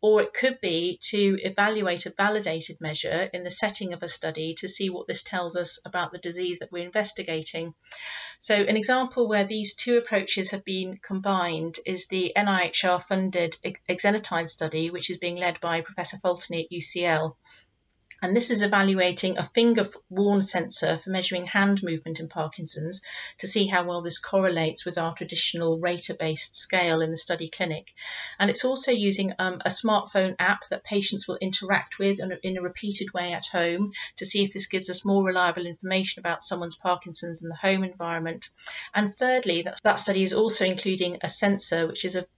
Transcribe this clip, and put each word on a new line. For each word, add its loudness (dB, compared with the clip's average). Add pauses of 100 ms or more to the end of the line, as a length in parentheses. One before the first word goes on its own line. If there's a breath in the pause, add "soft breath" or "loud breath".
Or 6
it -2
could 0
be -2 (120)
to 4
evaluate 0
a -12
validated -2
measure -2
in -8
the -4
setting 0
of -10
a -6
study -2
to -4
see 0
what -8
this 0
tells -4
us 0
about -4
the -14
disease -6
that -14
we're -8
investigating. -4 (640 loud breath)
So 2
an 4
example 2
where 4
these -2
two 2
approaches 0
have -6
been -4
combined 0
is 0
the -2
N 2
I 4
H 0
R 4
funded 0
ex-, -8 (100)
exenatide 0
study, -2
which -2
is -6
being -4
led -2
by -2
Professor -4
Faltoni -2
at -14
U -6
C 0
L. 2 (840 soft breath)
And 2
this 4
is 2
evaluating 2
a -2
finger-worn 4
sensor 0
for -12
measuring -2
hand 4
movement -4
in -8
Parkinson's -4 (360 loud breath)
to -2
see 4
how 2
well -4
this 2
correlates 2
with -4
our -2
traditional 0
rater-based -2
scale 2
in 0
the -2
study -2
clinic. -6 (440 loud breath)
And 4
it's 2
also 2
using, 2
um, -2
a 2
smartphone 2
app 0
that -6
patients -2
will -4
interact -2
with 0
in -6
a, -8
in -4
a -6
repeated -6
way -4
at -4
home 0 (240 loud breath)
to -4
see 4
if -4
this 0
gives -4
us -2
more 4
reliable 2
information -2
about -4
someone's -6
Parkinson's -4
in -10
the -8
home 2
environment. -6 (440 loud breath)
And 2
thirdly, 2
that, -4
that 4
study 2
is 2
also 4
including 0
a -4
sensor, 2
which -2
is -2
a -4 (120)